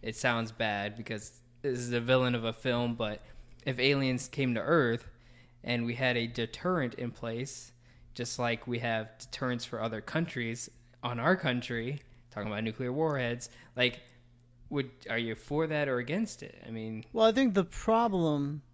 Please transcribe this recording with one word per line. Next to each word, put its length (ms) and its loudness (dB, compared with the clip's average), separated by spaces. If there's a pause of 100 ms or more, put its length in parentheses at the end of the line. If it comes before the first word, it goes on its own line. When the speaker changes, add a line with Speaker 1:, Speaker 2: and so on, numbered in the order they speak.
Speaker 1:
it 160 -6
sounds 360 2
bad 440 -2
because 360 -8 (280)
this 180 -2
is 140 -4
a 80 2
villain 340 4
of 100 -2
a 100 0
film, 400 0
but 260 -4 (460)
if 120 -2
aliens 500 2
came 260 0
to 80 0
Earth 480 2 (520)
and 220 -2
we 100 -2
had 220 2
a 100 0
deterrent 680 -2
in 160 -6
place, 640 -8 (420)
just 240 -6
like 280 0
we 120 -2
have 400 0
deterrents 480 -4
for 160 -6
other 180 -2
countries 720 -4 (320)
on 180 -2
our 160 4
country, 640 -2 (300)
talking 200 -6
about 140 -2
nuclear 300 -2
warheads, 560 0 (260)
like, 240 2 (720)
would, 180 -2 (220)
are 80 0
you 160 -2
for 320 -2
that 200 0
or 120 0
against 440 -2
it? 120 -14 (120)
I 40 -12
mean 420 -6
Speaker 2:
Well, 140 6
I 60 8
think 200 4
the 120 6
problem 1000 2 (120)